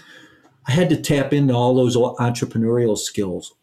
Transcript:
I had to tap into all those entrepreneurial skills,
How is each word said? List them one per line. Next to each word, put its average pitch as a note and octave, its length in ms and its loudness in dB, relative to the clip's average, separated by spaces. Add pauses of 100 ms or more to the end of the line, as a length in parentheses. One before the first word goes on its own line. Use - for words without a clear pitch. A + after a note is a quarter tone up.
(680)
I C3 40 -2
had E3 180 2
to D3+ 100 0
tap C#3 320 0
into C#3+ 220 2
all B2 200 2
those B2 220 2
entrepreneurial A#2+ 1000 0
skills, F#2 680 -6